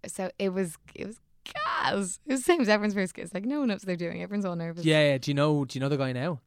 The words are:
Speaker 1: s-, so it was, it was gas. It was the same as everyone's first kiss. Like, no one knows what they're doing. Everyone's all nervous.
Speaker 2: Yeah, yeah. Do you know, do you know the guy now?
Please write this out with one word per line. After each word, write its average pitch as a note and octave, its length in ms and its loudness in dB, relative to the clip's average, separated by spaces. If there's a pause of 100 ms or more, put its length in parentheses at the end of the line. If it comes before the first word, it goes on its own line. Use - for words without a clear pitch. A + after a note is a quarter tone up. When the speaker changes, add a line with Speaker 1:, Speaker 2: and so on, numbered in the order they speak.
Speaker 1:
s-, - 80 -12
so F#3+ 260 -4
it G3 120 0
was, F3+ 260 -2 (180)
it - 140 -8
was A2+ 100 -16 (260)
gas. - 480 -2
It - 40 0
was F#3+ 220 -4 (220)
the - 40 -8
same F4 160 6
as G#3+ 80 2
everyone's G#3 260 4
first F#3+ 200 -2
kiss. - 200 -10
Like, G3 100 -4
no C#4 140 -2
one C#4 100 0
knows G3 120 0
what F#3+ 60 -18
they're F3+ 100 -2
doing. F3 260 -6
Everyone's G3 220 -4
all F3+ 100 -2
nervous. E3+ 300 -4
Speaker 2:
Yeah, D3+ 260 6
yeah. C3+ 80 2
Do C#3+ 140 -2
you - 20 0
know, D3 300 2
do C3 120 -6
you B2+ 40 -4
know C3+ 80 0
the D3 100 0
guy C3 140 0
now? C3+ 340 -4